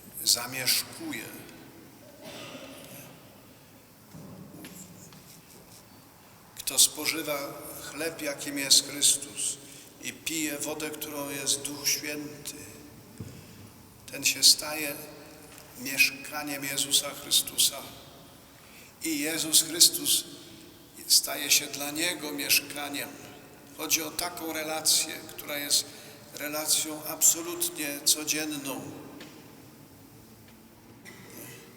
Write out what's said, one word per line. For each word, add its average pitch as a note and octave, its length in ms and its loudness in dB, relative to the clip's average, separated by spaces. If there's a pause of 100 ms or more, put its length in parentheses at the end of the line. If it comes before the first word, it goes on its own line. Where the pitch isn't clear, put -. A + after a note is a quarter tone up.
(240)
e, - 40 2
zamieszkuje. B2+ 1000 0 (4000)
"Kto C3+ 200 -2
spożywa D3 600 4 (440)
chleb, D#3+ 400 -4
jakim C#3+ 360 -4
jest C#3 300 6
Chrystus, - 680 2 (440)
i B2 100 -6
pije D3+ 460 -4
wodę, D3+ 320 -4
którą D3 380 -6
jest C#3 340 0
Duch C#3+ 260 -2
Święty, D3 680 -4 (1600)
ten C#3 120 -8
się C3+ 180 4
staje D3+ 520 4 (840)
mieszkaniem C#3 840 0
Jezusa C#3 460 2
Chrystusa. - 720 2 (1200)
I D#3+ 160 2
Jezus D#3 440 4
Chrystus D#3 600 6 (840)
staje C#3 440 4
się D3 160 6
dla C#3+ 240 -4
Niego D3+ 420 -2
mieszkaniem". C#3 760 0 (680)
Chodzi D#3 260 2
o D#3 80 -4
taką E3 420 -4
relację, D#3 640 2 (140)
która D3 300 -6
jest C#3+ 260 4 (500)
relacją D3+ 720 0
absolutnie D#3 1000 2
codzienną. D3 760 2 (3000)